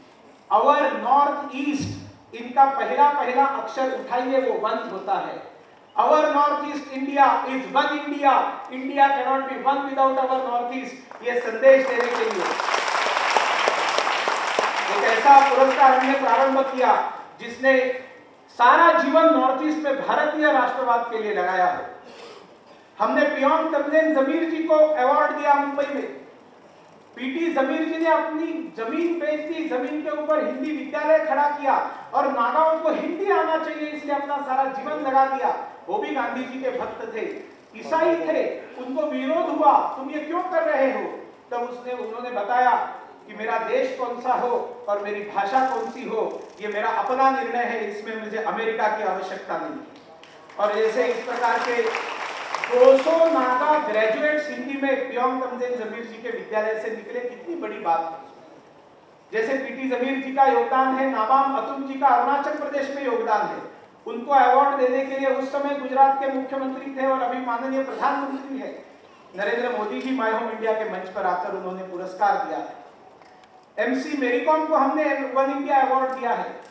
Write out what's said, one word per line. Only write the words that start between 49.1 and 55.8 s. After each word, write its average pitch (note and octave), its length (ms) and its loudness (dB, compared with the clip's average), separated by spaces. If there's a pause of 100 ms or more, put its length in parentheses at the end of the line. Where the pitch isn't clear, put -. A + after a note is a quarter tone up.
नहीं D3+ 120 -8
है। C3 160 -12 (760)
और G#3 140 0
जैसे A3 320 0
इस A3+ 180 -2
प्रकार A#3+ 340 0
के A#3+ 240 -2 (920)
दो C4 240 10
सौ D4+ 120 0
नागा D4+ 760 4
ग्रेजुएट्स D4+ 600 0
हिंदी C4 340 -8
में C4+ 280 0
पियोंग B3 320 -2
तमजेन B3 280 -4
जमीर A3+ 340 -6